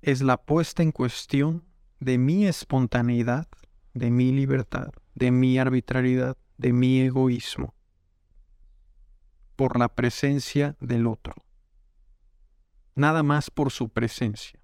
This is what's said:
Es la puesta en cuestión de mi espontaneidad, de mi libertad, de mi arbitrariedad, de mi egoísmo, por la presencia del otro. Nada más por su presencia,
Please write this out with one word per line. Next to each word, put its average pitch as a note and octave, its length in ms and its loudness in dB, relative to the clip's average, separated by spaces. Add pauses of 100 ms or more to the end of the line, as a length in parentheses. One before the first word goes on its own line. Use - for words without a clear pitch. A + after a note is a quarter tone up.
Es C3+ 220 0
la B2+ 160 2
puesta E3 440 -2
en D#3+ 100 2
cuestión C#3 720 -2 (340)
de B2+ 180 -2
mi D#3+ 300 2
espontaneidad, B2 1000 -2 (440)
de A#2+ 180 -2
mi B2+ 220 2
libertad, C3+ 600 -2 (220)
de B2 160 0
mi B2+ 280 4
arbitrariedad, B2+ 800 0 (180)
de B2+ 160 0
mi B2+ 280 4
egoísmo, B2+ 760 -2 (1800)
por C3 220 0
la A#2+ 100 2
presencia C#3 920 0
del A#2+ 260 0
otro. - 280 -4 (1600)
Nada D#3 280 2
más D3 280 0
por C#3 200 -2
su A#2 180 -6
presencia, - 760 -6